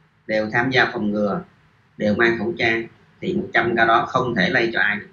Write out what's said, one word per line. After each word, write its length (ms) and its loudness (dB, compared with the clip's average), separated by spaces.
đều 260 -2
tham 180 0
gia 220 2
phòng 180 -2
ngừa, 300 -2
đều 180 0
mang 240 2
khẩu 200 -2
trang 280 -2
thì 140 -4
một 180 -4
trăm 240 2
ca 80 4
đó 240 4
không 260 -2
thể 160 2
lây 220 0
cho 80 -2
ai 160 0
được 160 -12